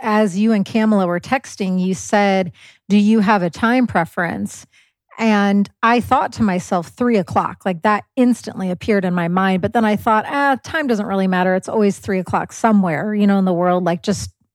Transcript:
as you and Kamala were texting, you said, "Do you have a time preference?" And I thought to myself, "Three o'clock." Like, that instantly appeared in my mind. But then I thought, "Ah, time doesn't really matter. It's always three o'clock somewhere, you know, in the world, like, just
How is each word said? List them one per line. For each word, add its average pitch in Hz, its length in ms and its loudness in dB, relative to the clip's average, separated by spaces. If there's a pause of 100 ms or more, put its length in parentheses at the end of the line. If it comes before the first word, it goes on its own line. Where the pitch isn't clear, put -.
as 214 360 0
you 220 140 2
and 202 160 2
Kamala 214 400 2
were 175 140 -2
texting, 185 600 -4
you 185 140 0
said, 190 560 0 (380)
"Do 208 100 4
you 214 220 4
have 202 220 2
a 175 80 -2
time 240 360 0
preference?" 185 800 -4 (520)
And 202 520 2 (120)
I 233 180 4
thought 269 340 0
to - 80 -4
myself, 180 460 -2
"Three 240 280 0
o'clock." - 480 -2
Like, 180 180 -4
that 208 220 0 (120)
instantly 233 540 -2
appeared 196 340 -2
in 180 100 -2
my 170 140 0
mind. 190 340 0
But 202 120 -4
then 233 100 2
I 214 120 2
thought, 214 300 0
"Ah, 277 360 -2
time 311 240 -6
doesn't 214 200 -2
really 190 220 -2
matter. 185 260 0
It's 185 140 -4
always 202 300 0
three 190 200 -4
o'clock 175 340 -4
somewhere, 208 640 0
you 208 120 2
know, 196 120 4
in 190 60 2
the 185 100 0
world, 180 300 0
like, 170 180 -2
just - 320 -4 (200)